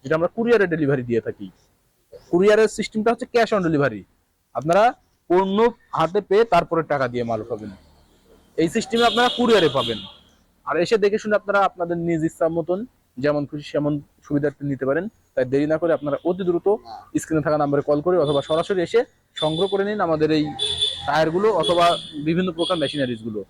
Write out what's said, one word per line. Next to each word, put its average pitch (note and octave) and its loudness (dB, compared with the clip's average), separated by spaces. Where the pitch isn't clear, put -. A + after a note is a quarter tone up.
যেটা C#3 -2
আমরা E3+ 0
কুরিয়ারে A3+ 2
ডেলিভারি D3 0
দিয়ে A#2 0
থাকি। G2+ -10
কুরিয়ারের G#3 4
সিস্টেমটা A3 -2
হচ্ছে A#3+ -4
cash A3+ 2
on F3+ -2
delivery। C#3 0
আপনারা F3 2
পণ্য G3 2
হাতে E3 0
পেয়ে G3+ 2
তারপরে E3+ 2
টাকা C#3 0
দিয়ে A#2+ -4
মাল A2+ -4
পাবেন, G#2 -10
এই E3 2
সিস্টেমে A3+ 0
আপনারা A#3+ 2
কুরিয়ারে A3+ 4
পাবেন। A#2 -2
আর C#3+ -4
এসে F3 0
দেখে G3+ 2
শুনে G#3 -2
আপনারা G3 0
আপনাদের F3 0
নিজ E3+ -2
ইচ্ছা D#3+ 0
মতন F3 -2
যেমন D3 0
খুশি D3 -12
সেমন D3 -2
সুবিধার্থে C#3+ -4
নিতে C3+ -4
পারেন। D#3+ -2
তাই C3 0
দেরি C#3 0
না D#3 0
করে E3 0
আপনারা C#3 -2
অতি F3+ -2
দ্রুত F3+ 2
স্ক্রিনে D#3 -2
থাকা D3+ 0
নাম্বারে C#3+ 0
কল D3 0
করে F3+ 0
অথবা C#3+ 2
সরাসরি E3+ -2
এসে A3+ 2
সংগ্রহ D#3+ -2
করে G3 0
নিন G#3 -4
আমাদের D#3 0
এই D3+ 2
টায়ারগুলো D#3+ 2
অথবা E3+ 2
বিভিন্ন F3 0
প্রকার E3+ -2
মেশিনারিজগুলো। A#2+ -4